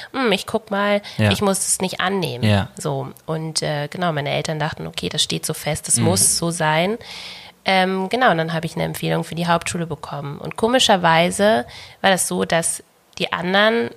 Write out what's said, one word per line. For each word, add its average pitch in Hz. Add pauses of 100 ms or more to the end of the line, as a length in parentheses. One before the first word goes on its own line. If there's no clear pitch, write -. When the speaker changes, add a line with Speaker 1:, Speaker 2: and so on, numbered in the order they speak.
(120)
Speaker 1:
Hm, 254
ich 190
guck -
mal, 202 (160)
Speaker 2:
Ja. 214
Speaker 1:
ich 196
muss 196
es -
nicht 185
annehmen. 160
Speaker 2:
Ja. 104
Speaker 1:
So. 135 (160)
Und, 160
äh, 147
genau, 180
meine 143
Eltern 151
dachten, 151
okay, 165
das 151
steht -
so 156
fest, -
das -
Speaker 2:
Mhm. 117
Speaker 1:
muss -
so 170
sein. 170 (680)
Ähm, 190
genau, 240
und 170
dann 160
habe 165
ich -
eine 170
Empfehlung 160
für -
die 170
Hauptschule 170
bekommen. 143
Und -
komischerweise 208 (360)
war 196
das 175
so, 190
dass 170 (360)
die -
anderen 208